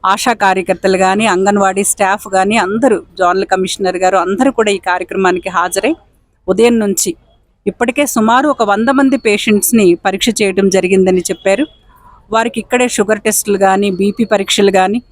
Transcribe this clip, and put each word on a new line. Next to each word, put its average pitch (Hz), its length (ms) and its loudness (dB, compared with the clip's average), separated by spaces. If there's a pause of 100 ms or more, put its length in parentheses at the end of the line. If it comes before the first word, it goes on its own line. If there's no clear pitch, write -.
ఆశా 208 280 0
కార్యకర్తలు 190 640 0
కానీ, 190 280 2
అంగన్వాడీ 196 580 0
స్టాఫ్ 202 440 -2
కానీ, 196 300 0
అందరూ, 208 440 0 (160)
జోనల్ 190 280 0
కమిషనర్ 185 520 -4
గారు, 185 200 2
అందరూ 190 340 0
కూడా 214 200 0
ఈ 196 60 -2
కార్యక్రమానికి 185 720 -2
హాజరై 185 460 -2 (520)
ఉదయం 226 320 2
నుంచి 196 360 -4 (520)
ఇప్పటికే 240 380 -2
సుమారు 240 440 2
ఒక 247 140 0
వంద 208 260 0
మంది 269 280 2
పేషెంట్స్ని 208 760 2
పరీక్ష 196 340 -2
చేయడం 196 400 0
జరిగిందని 185 500 2
చెప్పారు. 196 480 -2 (640)
వారికి 226 280 -2
ఇక్కడే 247 280 -2
షుగర్ 208 340 -2
టెస్టులు 202 360 -2
కానీ, 196 340 2
బీపీ 196 340 0
పరీక్షలు 196 460 0
కానీ 190 300 0 (100)